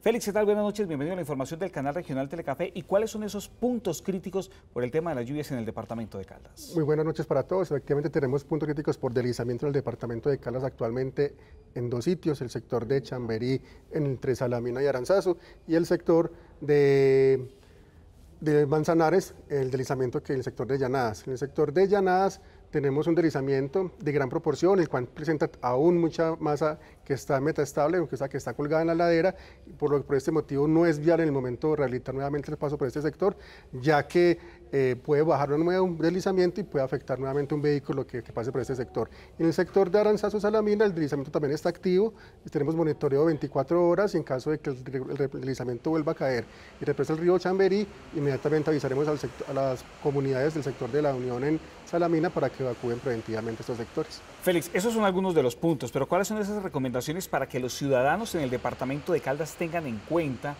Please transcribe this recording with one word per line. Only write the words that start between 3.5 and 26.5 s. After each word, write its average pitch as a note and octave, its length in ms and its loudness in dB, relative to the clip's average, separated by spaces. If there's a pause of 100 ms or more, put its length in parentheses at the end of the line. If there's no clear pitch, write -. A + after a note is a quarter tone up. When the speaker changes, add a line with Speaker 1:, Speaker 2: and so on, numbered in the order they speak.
Speaker 1:
críticos F#3 500 -6 (220)
por B2 120 -2
el B2 60 -4
tema E3 200 -2
de C#3+ 60 -4
las A#2+ 100 -4
lluvias C#3+ 240 -6
en C3 80 -4
el A2+ 80 -4
departamento A2 500 -8
de F#2+ 80 -8
Caldas? - 500 -20
Speaker 2:
Muy D#3+ 100 2
buenas D3+ 200 2
noches D#3 220 -4
para C3+ 160 2
todos. F#3 280 -2
Efectivamente D3 380 -2
tenemos C#3 360 0
puntos D#3 240 -2
críticos D3 280 -2
por B2+ 160 -4
deslizamiento A#2+ 540 -2
en - 20 0
el C#3 60 -2
departamento A#2+ 560 -2
de C3+ 80 0
Caldas B2+ 260 -6
actualmente C3 680 -2 (400)
en A#2+ 160 -4
dos A#2+ 140 -4
sitios, E3 360 -2
el B2 80 -6
sector A#2 380 -4
de C3+ 160 0
Chamberí B2 580 -4 (320)
entre C3+ 420 -2
Salamina A#2+ 480 -2
y C#3+ 40 2
Aranzazu F3 500 2 (300)
y E3 80 0
el E3+ 100 4
sector E3 480 2 (300)
de, C3+ 880 4 (880)
de D3 240 4
Manzanares, D#3+ 720 2 (160)
el C3+ 200 -2
deslizamiento C3 520 -2
que - 100 -6
en C3+ 60 0
el B2+ 60 -4
sector B2+ 220 -6
de C#3 120 -2
Llanadas. B2+ 480 0
En C3+ 80 -6
el A#2+ 40 -8
sector D3 320 -2
de F3+ 160 4
Llanadas F#3+ 540 2 (300)
tenemos C#3+ 360 0
un E3 80 2
deslizamiento D3 840 0
de D3 140 -4
gran C#3 160 0
proporción, D#3+ 500 2
el E3 120 2
cual B2 160 -2
presenta D#3 420 -2 (140)
aún C#3+ 360 4
mucha E3 380 0
masa D3+ 420 -2 (240)